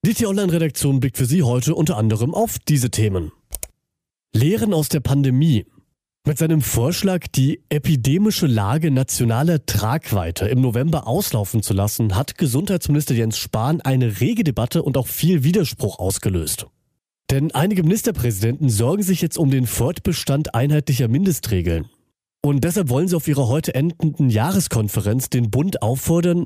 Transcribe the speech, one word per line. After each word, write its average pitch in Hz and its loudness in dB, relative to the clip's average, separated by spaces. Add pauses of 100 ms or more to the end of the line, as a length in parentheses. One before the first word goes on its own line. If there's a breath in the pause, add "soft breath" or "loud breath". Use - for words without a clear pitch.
Die 220 4
T-Online-Redaktion 170 0
blickt 127 -2
für 131 0
Sie 151 2
heute 123 0
unter 151 0
anderem 110 0
auf 220 -2
diese 127 0
Themen. 95 -2 (1000)
Lehren 196 2
aus 156 0
der 147 0
Pandemie. 139 2 (600)
Mit 151 0
seinem 160 2
Vorschlag, 170 -2
die 135 0
epidemische 151 0
Lage 127 0
nationaler 131 0
Tragweite 104 -2
im 127 2
November 131 0
auslaufen 113 -2
zu 107 -2
lassen, 101 0
hat - -4
Gesundheitsminister 151 0
Jens 110 0
Spahn 127 -2
eine 127 0
rege 214 0
Debatte 127 0
und 131 0
auch 123 -2
viel 160 0
Widerspruch 151 0
ausgelöst. 90 -4 (640)
Denn 135 0
einige 185 0
Ministerpräsidenten 135 0
sorgen 127 2
sich 185 0
jetzt 170 -2
um 143 2
den 131 2
Fortbestand 147 -2
einheitlicher 143 2
Mindestregeln. 110 0 (520)
Und 143 2
deshalb 170 0
wollen 143 2
sie 180 0
auf 160 -2
ihrer 139 0
heute 151 -2
endenden 147 0
Jahreskonferenz 113 0
den 120 0
Bund 160 -2
auffordern, 170 0